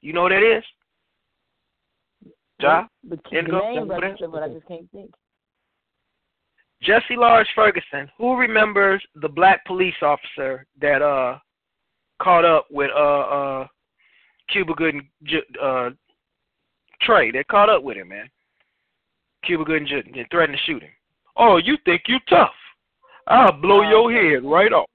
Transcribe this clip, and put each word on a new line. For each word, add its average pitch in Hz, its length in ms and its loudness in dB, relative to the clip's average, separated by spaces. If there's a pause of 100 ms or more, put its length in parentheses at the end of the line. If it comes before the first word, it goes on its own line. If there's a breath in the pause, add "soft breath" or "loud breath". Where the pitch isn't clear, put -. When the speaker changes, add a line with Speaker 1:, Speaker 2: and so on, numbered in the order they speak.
Speaker 1:
You 147 120 -18
know 170 100 -4
who 180 80 0
that 214 280 2
is? 226 60 -12 (2000)
Ja? 165 260 0 (220)
Speaker 2:
The, 170 80 -12 (140)
the 156 80 -6
Speaker 1:
Indigo? 170 220 -4
Speaker 2:
name 226 140 -6
Speaker 1:
Remember 226 200 -8
that? 175 80 -8
Speaker 2:
registered, 185 300 -10
but 156 100 -10
I 156 60 -8
just 160 180 -18
can't 175 240 -20
think. 196 200 -20 (1700)
Speaker 1:
Jesse 233 360 -2
Lawrence 233 380 4
Ferguson. 175 600 -2
Who 247 200 -2
remembers 214 680 0 (140)
the 151 120 -8
black 175 380 2
police 185 340 -8
officer 135 640 -6 (160)
that, 147 220 0
uh, 135 360 -2 (840)
caught 175 220 4
up 165 260 4
with, 143 240 -4
uh, 147 260 2
uh, 139 460 -6 (840)
Cuba 175 260 -4
Gooding 143 340 -6 (160)
Ju-, 151 180 -4 (180)
uh, 127 300 -4 (1120)
Trey? 170 280 2
They 131 140 -6
caught 208 240 2
up 185 140 2
with 123 140 -10
him, 92 120 -18
man. 104 220 -20 (1120)
Cuba 165 200 -4
Gooding 151 220 -4
Ju-, 143 160 -8 (120)
and 127 160 -14
threatened 156 260 -2
to - 80 -8
shoot 147 180 -8
him. - 100 -20 (440)
"Oh, 214 220 6
you 214 260 -2
think 175 240 0
you 254 100 -2 (100)
tough? - 260 4 (720 soft breath)
I'll 180 260 6
blow 196 320 4
Speaker 2:
Oh, 208 40 -2
Speaker 1:
your 226 220 4
Speaker 2:
okay. 214 200 2
Speaker 1:
head 131 140 0
right 180 280 2
off." 147 220 0